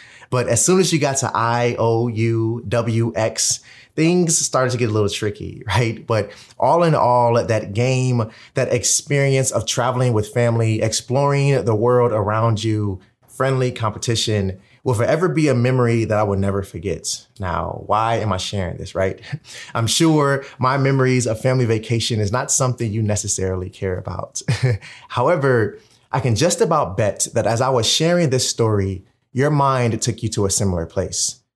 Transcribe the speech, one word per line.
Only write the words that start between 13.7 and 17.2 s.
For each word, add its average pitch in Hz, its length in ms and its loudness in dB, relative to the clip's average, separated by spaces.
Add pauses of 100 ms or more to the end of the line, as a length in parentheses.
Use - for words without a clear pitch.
competition, 107 880 -2 (240)
will 127 100 0
forever 151 340 2
be 151 200 2
a 131 60 2
memory 120 500 2
that 107 140 0
I 107 40 2
will 101 160 0
never 98 240 0
forget. 85 640 -8 (140)